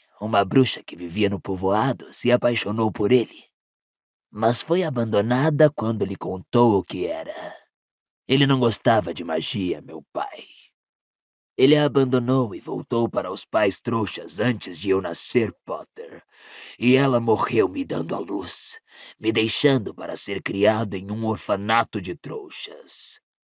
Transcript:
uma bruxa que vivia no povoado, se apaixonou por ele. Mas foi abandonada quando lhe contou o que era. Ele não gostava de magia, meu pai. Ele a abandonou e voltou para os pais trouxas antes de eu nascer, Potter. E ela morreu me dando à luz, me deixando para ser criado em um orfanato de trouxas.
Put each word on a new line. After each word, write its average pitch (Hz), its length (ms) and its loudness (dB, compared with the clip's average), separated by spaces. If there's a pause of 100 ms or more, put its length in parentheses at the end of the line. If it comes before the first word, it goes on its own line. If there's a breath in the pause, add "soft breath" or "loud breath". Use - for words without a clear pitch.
(200)
uma 107 240 2
bruxa 120 380 2
que - 140 -16
vivia 87 340 -2
no 98 100 -4
povoado, 98 720 -2
se - 200 0
apaixonou 117 600 0
por 104 200 0
ele. - 360 2 (840)
Mas 113 300 0
foi 180 220 0
abandonada 127 880 2
quando 110 340 -2
lhe 95 100 -6
contou 101 640 2
o 92 60 0
que 90 240 -6
era. 78 260 -8 (960)
Ele 135 180 4
não 135 140 4
gostava 113 520 2
de 85 120 -8
magia, 82 580 -4
meu 76 220 -14 (100)
pai. - 320 -8 (1120)
Ele 139 180 8
a 147 100 4
abandonou 127 680 2
e 85 60 -10
voltou - 500 -2
para 92 220 -4
os 104 120 -8
pais 107 380 0
trouxas 98 580 -4
antes 104 380 -2
de 95 140 -2
eu 95 100 2
nascer, 92 500 -2 (140)
Potter. - 580 -12 (540 loud breath)
E 127 180 4
ela 131 240 4
morreu 113 480 2
me 92 160 -6
dando 85 300 -6
à 95 60 -6
luz, - 600 -8 (400 loud breath)
me 110 120 0
deixando 113 640 2
para - 200 -10
ser - 280 -6
criado 104 500 0
em 98 160 -8
um 110 160 -4
orfanato 110 760 0
de 90 160 -6
trouxas. - 1040 -12 (360)